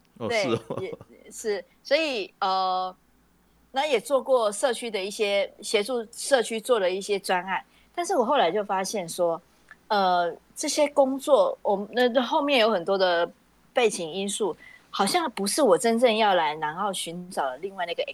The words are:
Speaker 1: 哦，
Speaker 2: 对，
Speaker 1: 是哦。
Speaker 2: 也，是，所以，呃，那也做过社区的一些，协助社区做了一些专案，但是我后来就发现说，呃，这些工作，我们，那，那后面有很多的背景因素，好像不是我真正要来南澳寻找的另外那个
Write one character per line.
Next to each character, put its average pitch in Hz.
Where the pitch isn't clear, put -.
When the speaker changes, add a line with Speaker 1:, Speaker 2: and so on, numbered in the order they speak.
Speaker 1:
哦， 110
Speaker 2:
对， 220
Speaker 1:
是 131
哦。 -
Speaker 2:
也， 190
是， 220
所 277
以， 277
呃， 185
那 269
也 269
做 262
过 233
社 247
区 233
的 202
一 202
些， 202
协 208
助 233
社 -
区 220
做 233
了 180
一 190
些 196
专 185
案， 185
但 349
是 359
我 254
后 277
来 175
就 208
发 196
现 190
说， 170
呃， 180
这 302
些 294
工 277
作， 247
我 202
们， 202
那， 247
那 247
后 277
面 285
有 220
很 180
多 196
的 175
背 240
景 170
因 196
素， 196
好 -
像 311
不 196
是 302
我 226
真 233
正 233
要 208
来 156
南 156
澳 196
寻 180
找 175
的 131
另 190
外 180
那 170
个 -